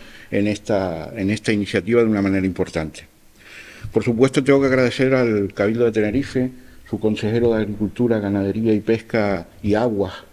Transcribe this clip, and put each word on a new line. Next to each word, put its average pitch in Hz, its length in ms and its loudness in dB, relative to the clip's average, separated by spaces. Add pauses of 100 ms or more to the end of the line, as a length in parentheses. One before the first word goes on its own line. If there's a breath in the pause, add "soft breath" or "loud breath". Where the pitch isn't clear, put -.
(320 loud breath)
en 104 160 0
esta, 95 680 -4
en 98 140 -2
esta 107 240 -2
iniciativa 104 480 0
de 113 80 4
una 104 140 0
manera 95 240 0
importante. 82 560 -4 (880 loud breath)
Por 110 100 0
supuesto, 127 400 2
tengo 139 160 4
que 139 80 2
agradecer 131 460 2
al 110 400 2
Cabildo 117 320 0
de 113 60 2
Tenerife, 107 580 0 (400 loud breath)
su 107 100 -4
consejero 113 540 0
de 110 80 2
Agricultura, 107 580 -2
Ganadería 101 540 0
y 104 60 2
Pesca 104 680 -2 (140)
y 104 140 2
Aguas, 107 380 0 (200)